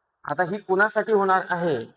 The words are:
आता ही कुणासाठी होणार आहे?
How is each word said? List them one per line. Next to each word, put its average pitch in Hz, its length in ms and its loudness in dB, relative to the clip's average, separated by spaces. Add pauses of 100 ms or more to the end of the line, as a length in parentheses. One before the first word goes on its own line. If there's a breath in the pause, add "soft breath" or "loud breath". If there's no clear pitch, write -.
(240)
आता 156 200 -2
ही 180 140 -4
कुणासाठी 208 560 0
होणार 190 360 4
आहे? 170 260 -2 (220)